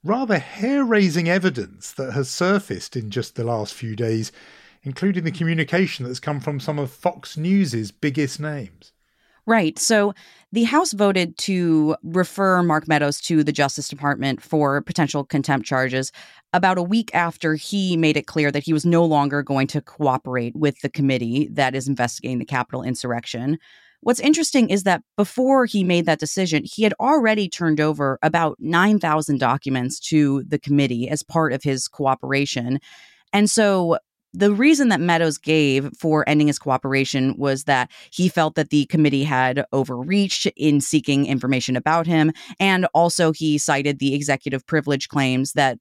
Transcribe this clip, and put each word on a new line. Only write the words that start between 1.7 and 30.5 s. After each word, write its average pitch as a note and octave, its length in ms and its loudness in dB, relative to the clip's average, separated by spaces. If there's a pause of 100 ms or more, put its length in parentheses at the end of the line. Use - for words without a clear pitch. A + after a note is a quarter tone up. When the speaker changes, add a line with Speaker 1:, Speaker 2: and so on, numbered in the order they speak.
Speaker 1:
that C3 220 -8
has C3 180 -4
surfaced F3+ 640 -2
in A2 160 -6
just A#2 240 -6
the A#2+ 80 -6
last A2+ 320 -4
few A2 220 -10
days, A2+ 340 -2 (540)
including F3 400 -2
the E3 80 -2
communication E3 720 0
that's B2+ 140 -8
come D3 180 -4
from C#3+ 220 -6
some D3 180 -4
of C3+ 140 -4
Fox - 440 -6
News's D3+ 540 0
biggest C#3+ 480 -4
names. D3 540 -10 (520)
Speaker 2:
Right. G#3 340 2
So G#3 360 2 (360)
the A#3 140 0
House D4 300 2
voted F#3+ 440 0
to E3 640 2
refer F3+ 600 0
Mark D#3 260 0
Meadows D3 340 0
to D#3 220 2
the D3 80 0
Justice C#3 340 -2
Department C#3 560 -2
for C#3+ 380 0
potential C#3+ 420 -2
contempt C3+ 440 -2
charges C3 440 -2 (440)
about F#3 240 2
a F3 40 -2
week G#3 320 -2
after E3 400 0
he F#3 440 -2
made D#3 180 2
it C#3+ 100 -4
clear D3 240 0
that C#3+ 120 -4
he D#3+ 100 -2
was D#3 140 0
no E3+ 180 4
longer C#3+ 380 2
going C3+ 240 0
to C#3+ 160 -4
cooperate B2+ 720 -4
with D3 240 -2
the C#3+ 80 -6
committee C3 640 -2
that C3 220 0
is C3 120 -4
investigating B2 520 -4
the A#2+ 80 -6
Capitol B2+ 360 -6
insurrection. B2 760 -6 (420)
What's A#3+ 200 0
interesting D4 500 2
is F#3+ 140 0
that F3+ 180 0 (160)
before B3+ 480 2
he G3+ 180 0
made F3 220 2
that D#3 140 0
decision, F#3+ 440 -2
he - 180 -4
had G#3 160 2
already A3 520 2
turned D#3 280 0
over C#3+ 440 0
about D#3+ 360 0
nine F3+ 400 2
thousand D3+ 420 0
documents C3 680 -2
to C#3+ 360 2
the - 140 -4